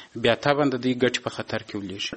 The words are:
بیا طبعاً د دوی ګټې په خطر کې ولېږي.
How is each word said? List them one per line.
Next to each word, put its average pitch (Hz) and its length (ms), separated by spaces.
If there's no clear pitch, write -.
بیا 117 180
طبعاً 143 360
د 127 40
دوی 123 200
ګټې 123 260
په 123 100
خطر - 280
کې - 180
ولېږي. 98 400